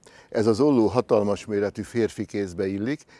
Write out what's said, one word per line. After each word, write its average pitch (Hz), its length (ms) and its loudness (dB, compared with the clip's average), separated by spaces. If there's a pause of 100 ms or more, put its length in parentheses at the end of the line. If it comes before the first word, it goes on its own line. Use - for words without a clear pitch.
(300)
ez 107 180 0
az 107 120 2
olló 131 280 4
hatalmas 104 580 0
méretű 101 360 -4
férfi 104 440 -4
kézbe 98 420 -6
illik, 104 360 -6 (160)